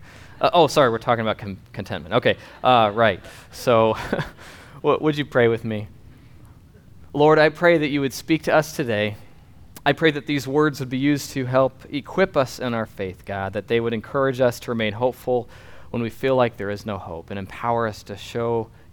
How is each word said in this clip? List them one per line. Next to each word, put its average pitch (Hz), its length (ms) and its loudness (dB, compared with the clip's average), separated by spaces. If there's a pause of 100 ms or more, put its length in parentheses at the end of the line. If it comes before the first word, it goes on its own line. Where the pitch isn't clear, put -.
(400)
Uh, - 140 2
oh, 165 140 6
sorry, 135 220 4
we're 113 100 -2
talking 117 240 0
about 107 140 -2
con-, 98 220 -10 (140)
contentment. 92 420 -8
Okay, 113 220 2 (260)
uh, 117 300 4
right. 107 260 2 (320)
So, 113 460 2 (420)
<laughs> - 360 -20
w-, - 260 2
would 151 160 0
you 147 80 -2
pray 120 240 4
with 113 160 -2
me? 104 240 -6 (1300)
Lord, 151 220 6
I 156 120 6
pray 170 280 4
that 151 120 0
you 143 120 -2
would 135 120 -2
speak - 300 -2
to 160 120 2
us 151 200 0
today. 107 400 -2 (680)
I 143 80 4
pray 165 160 2
that 143 160 -4
these 143 220 -4
words 147 320 2
would 131 100 -8
be 131 80 -4
used 143 340 0
to 135 140 -4
help 131 460 0
equip 185 440 -2
us 135 220 0
in 123 160 -4
our 110 140 -2
faith, 92 360 -10
God, 98 300 -6
that 104 140 -6
they 117 120 2
would 117 140 -2
encourage 131 480 -2
us 120 200 2
to - 100 -8
remain 110 220 -2
hopeful 123 540 -2 (440)
when 117 100 -4
we 117 80 -4
feel 131 260 0
like 120 220 2
there 101 140 -6
is 101 160 -8
no 104 100 -6
hope, 85 320 -14
and 101 80 -10
empower 117 480 -2
us 107 160 -6
to 101 160 -14
show 117 500 -4 (260)